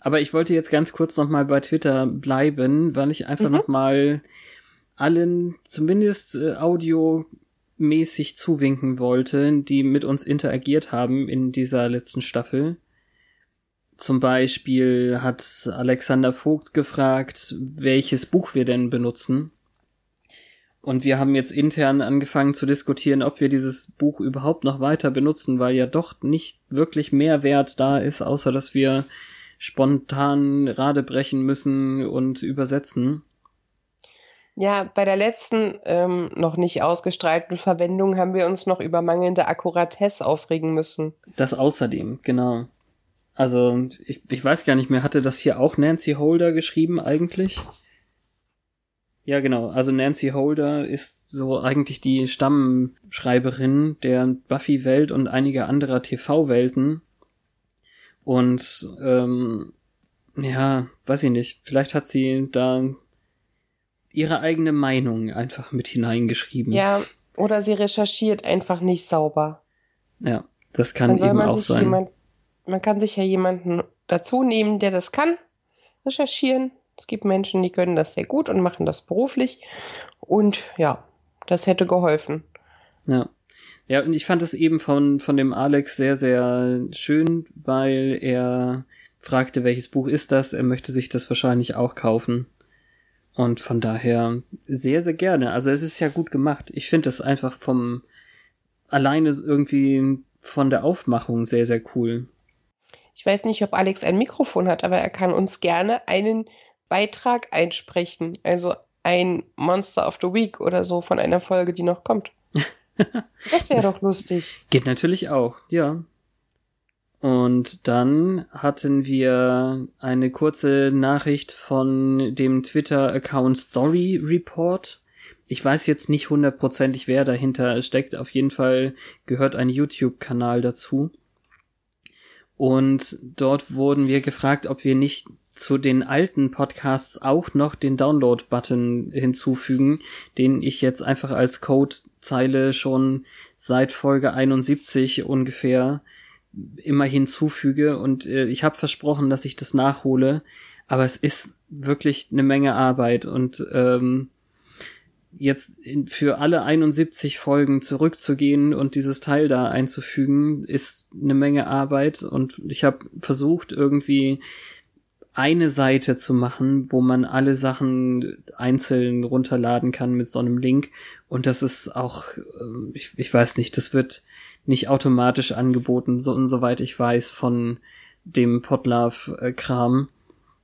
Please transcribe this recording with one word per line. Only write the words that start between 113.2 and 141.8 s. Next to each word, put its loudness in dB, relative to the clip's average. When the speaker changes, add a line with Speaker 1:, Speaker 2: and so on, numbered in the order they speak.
Speaker 2:
Das 0
wäre 4
Speaker 1:
Das 2
Speaker 2:
doch -16
lustig. -4
Speaker 1:
geht -2
natürlich -2
auch, -2
ja. -2
Und 0
dann 2
hatten 0
wir 2
eine 0
kurze 2
Nachricht 0
von 0
dem 2
Twitter-Account 0
Story 0
Report. -2
Ich -6
weiß 2
jetzt 0
nicht 0
hundertprozentig, 0
wer 2
dahinter 0
steckt. -4
Auf -10
jeden 0
Fall 2
gehört 0
ein 0
YouTube-Kanal -2
dazu. -2
Und 2
dort -2
wurden 2
wir 2
gefragt, -2
ob -6
wir 2
nicht 0
zu -2
den 2
alten 0
Podcasts -4
auch 0
noch 0
den -2
Download-Button 0
hinzufügen, 0
den 2
ich -4
jetzt 0
einfach -4
als 0
Codezeile 0